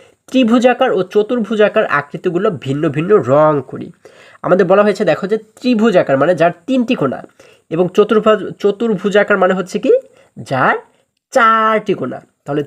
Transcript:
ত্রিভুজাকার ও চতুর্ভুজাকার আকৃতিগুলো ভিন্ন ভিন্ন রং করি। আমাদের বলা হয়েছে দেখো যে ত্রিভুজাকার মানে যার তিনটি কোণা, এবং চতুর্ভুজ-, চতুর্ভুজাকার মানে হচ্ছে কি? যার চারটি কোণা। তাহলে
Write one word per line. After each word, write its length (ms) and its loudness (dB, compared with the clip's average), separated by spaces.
ত্রিভুজাকার 680 2
ও 20 0
চতুর্ভুজাকার 680 0
আকৃতিগুলো 500 -4
ভিন্ন 200 -4
ভিন্ন 140 -2
রং 220 4
করি। 180 -12
আমাদের 240 2
বলা 200 4
হয়েছে 240 -2
দেখো 220 -2
যে 40 0
ত্রিভুজাকার 680 0
মানে 180 2
যার 120 2
তিনটি 340 -2
কোণা, 200 -4
এবং 100 0
চতুর্ভুজ-, 520 2
চতুর্ভুজাকার 800 0
মানে 160 2
হচ্ছে 260 -8
কি? 80 2
যার 260 0
চারটি 640 2
কোণা। 180 -8
তাহলে 220 -4